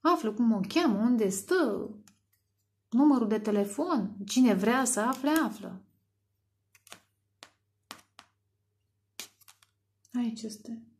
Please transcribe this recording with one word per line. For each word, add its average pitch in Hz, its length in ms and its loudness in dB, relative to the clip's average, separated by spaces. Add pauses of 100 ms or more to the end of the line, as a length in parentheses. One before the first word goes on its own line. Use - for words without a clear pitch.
Află 311 320 0
cum 226 200 2
o 202 160 0
cheamă, 285 300 2
unde 220 300 2
stă, 285 600 -2 (960)
numărul 254 400 4
de 214 100 0
telefon. 214 800 -2 (100)
Cine 247 280 4
vrea 226 300 2
să - 160 0
afle, 262 300 -2
află. 202 520 -2 (4000)
Aici 233 300 -4
este. 220 400 -14 (180)